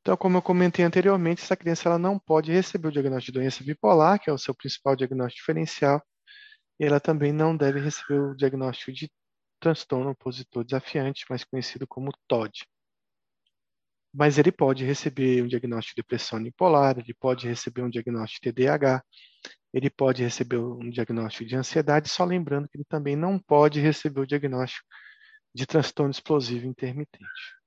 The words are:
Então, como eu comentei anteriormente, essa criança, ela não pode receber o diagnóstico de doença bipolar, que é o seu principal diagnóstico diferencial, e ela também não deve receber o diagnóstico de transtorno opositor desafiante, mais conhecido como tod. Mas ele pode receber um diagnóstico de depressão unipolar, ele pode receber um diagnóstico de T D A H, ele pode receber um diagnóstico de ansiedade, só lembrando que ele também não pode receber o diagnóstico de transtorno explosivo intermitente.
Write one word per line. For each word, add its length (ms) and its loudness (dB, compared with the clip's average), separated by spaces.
Então, 160 2
como 220 2
eu 40 0
comentei 420 4
anteriormente, 580 2
essa 140 -2
criança, 320 -2
ela 100 4
não 200 0
pode 320 2
receber 380 0
o 40 -4
diagnóstico 400 -2
de 60 -2
doença 240 -2
bipolar, 560 4
que 120 -4
é 20 2
o 60 -2
seu 160 -6
principal 420 -2
diagnóstico 440 -4
diferencial, 640 0
e 60 -2
ela 140 4
também 340 0
não 220 2
deve 260 0
receber 380 -2
o 160 -2
diagnóstico 580 -2
de 180 -12
transtorno 500 -2
opositor 540 -8
desafiante, 640 -4
mais 160 -8
conhecido 420 -8
como 240 -10
tod. 240 0
Mas 260 4
ele 120 8
pode 340 0
receber 600 0
um 20 -4
diagnóstico 480 -6
de 80 -8
depressão 360 -6
unipolar, 600 2
ele 160 -12
pode 320 -2
receber 360 -6
um 80 -4
diagnóstico 520 -8
de 100 -4
T 100 0
D 60 4
A 60 2
H, 300 2
ele 180 0
pode 320 0
receber 340 -4
um 320 -6
diagnóstico 560 -6
de 100 -10
ansiedade, 540 0
só 160 0
lembrando 440 -2
que 100 -18
ele 100 -10
também 260 -2
não 240 -2
pode 400 4
receber 420 0
o 60 -2
diagnóstico 580 -4
de 120 -6
transtorno 440 0
explosivo 560 -2
intermitente. 1000 -12